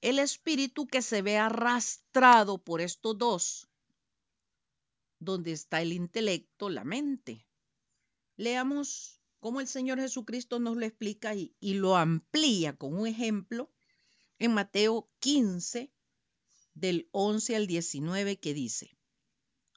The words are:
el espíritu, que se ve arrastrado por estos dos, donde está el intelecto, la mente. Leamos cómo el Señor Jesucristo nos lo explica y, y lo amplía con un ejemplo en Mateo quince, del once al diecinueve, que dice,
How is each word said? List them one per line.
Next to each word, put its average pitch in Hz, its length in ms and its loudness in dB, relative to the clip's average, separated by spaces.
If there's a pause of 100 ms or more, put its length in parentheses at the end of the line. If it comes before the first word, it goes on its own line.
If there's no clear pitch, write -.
el 262 160 2
espíritu, 277 680 -2
que 262 140 0
se 208 220 -2
ve 208 160 2
arrastrado 226 1200 4
por 165 200 -2
estos 202 340 -4
dos, 214 540 -2 (1500)
donde 165 340 -6
está 160 280 -4
el 170 140 -2
intelecto, 180 760 -4
la 120 160 -6
mente. 240 600 -6 (920)
Leamos 254 880 -4 (180)
cómo 240 200 -6
el 262 60 -4
Señor 262 320 -4
Jesucristo 247 600 -6
nos 233 180 -2
lo 233 80 -2
explica 214 500 -6
y, 185 260 -8
y 196 140 -2
lo 190 220 4
amplía 165 800 2
con 139 180 -8
un 214 120 -2
ejemplo 226 640 -4 (640)
en 233 140 2
Mateo 214 680 2
quince, 240 720 0 (840)
del 175 360 0
once 208 460 0
al 214 100 0
diecinueve, 175 720 -2
que 151 140 -4
dice, - 460 -6 (800)